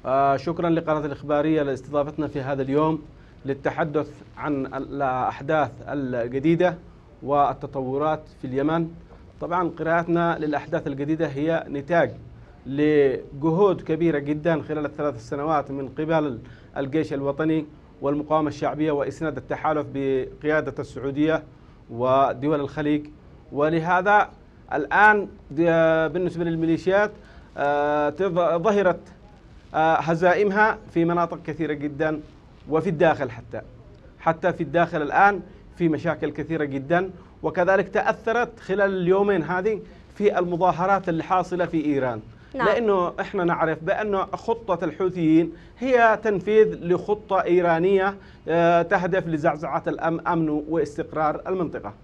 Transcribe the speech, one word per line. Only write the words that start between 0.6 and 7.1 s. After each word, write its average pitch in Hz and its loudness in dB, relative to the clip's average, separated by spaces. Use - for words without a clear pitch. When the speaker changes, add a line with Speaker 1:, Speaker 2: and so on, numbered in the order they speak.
Speaker 1:
لقناة 156 0
الإخبارية 147 0
لاستضافتنا 143 -2
في 143 -6
هذا 135 -4
اليوم 151 2
للتحدث 147 -2
عن 135 -4
الأحداث 135 -2
الجديدة 139 0